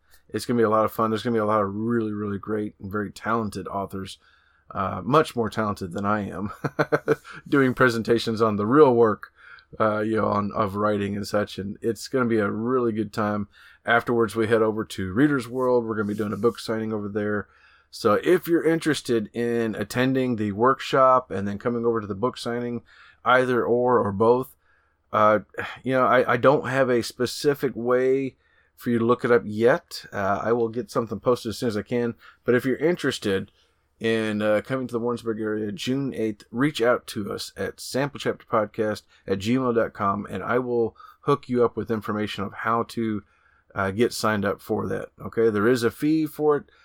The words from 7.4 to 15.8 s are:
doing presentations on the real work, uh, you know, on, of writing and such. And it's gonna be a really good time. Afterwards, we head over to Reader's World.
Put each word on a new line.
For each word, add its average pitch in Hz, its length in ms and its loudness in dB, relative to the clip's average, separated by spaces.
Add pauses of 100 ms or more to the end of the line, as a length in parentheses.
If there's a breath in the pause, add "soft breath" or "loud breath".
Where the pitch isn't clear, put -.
doing 131 260 4
presentations 117 680 2
on 107 140 4
the 104 100 0
real 135 260 8
work, 117 400 2 (460 loud breath)
uh, 107 220 2
you 110 160 0
know, 104 100 2
on, 104 260 0
of 101 220 -2
writing 101 400 0
and 101 120 -6
such. 104 320 -2
And 98 220 -8
it's 113 280 -4
gonna 127 180 0
be 113 120 2
a 101 120 0
really 120 400 0
good 107 220 -4
time. 104 340 -2 (400 loud breath)
Afterwards, 117 500 2
we 110 120 2
head 113 120 4
over 110 240 0
to 95 300 -6
Reader's 135 340 2
World. 123 380 2